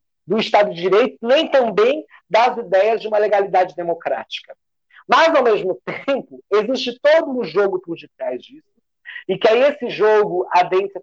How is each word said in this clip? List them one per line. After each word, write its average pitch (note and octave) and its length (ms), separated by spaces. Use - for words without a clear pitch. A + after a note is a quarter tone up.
do F#3+ 120
Estado G#3 360
de E3 80
Direito, F#3+ 400
nem C4+ 280
também B3 560
das A3+ 280
ideias G3+ 440
de G3+ 60
uma G#3+ 100
legalidade G3 560
democrática. E3+ 800
Mas, D#4 260
ao C#4+ 80
mesmo F#3 380
tempo, A#3 460
existe A#3 480
todo C#4+ 400
um A3+ 60
jogo F#3 340
por E3 160
detrás C3 460
disso, - 260
e F#3+ 120
que - 100
aí A3+ 140
esse C4 280
jogo F#3 640
adentra F3+ 520